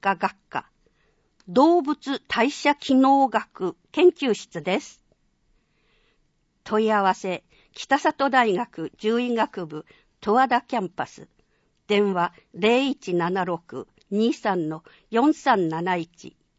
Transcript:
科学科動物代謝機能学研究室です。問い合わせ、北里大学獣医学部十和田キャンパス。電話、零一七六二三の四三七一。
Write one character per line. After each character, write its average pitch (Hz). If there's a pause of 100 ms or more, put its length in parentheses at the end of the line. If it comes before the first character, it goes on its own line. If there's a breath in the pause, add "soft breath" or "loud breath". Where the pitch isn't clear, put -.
科 196
学 196 (140)
科 - (800)
動 302
物 269
代 240
謝 285
機 -
能 269
学 - (160)
研 349
究 269
室 -
で 185
す。 - (1600)
問 220
い 214
合 208
わ 190
せ、 185 (300 soft breath)
北 -
里 277
大 233
学 175
獣 226
医 240
学 220
部 151 (360 soft breath)
十 202
和 254
田 240
キ -
ャ 214
ン 180
パ -
ス。 - (600)
電 202
話、 175 (200 soft breath)
零 233
一 202
七 175
六 165 (220)
二 220
三 185
の 156 (260 soft breath)
四 262
三 202
七 170
一。 - (220)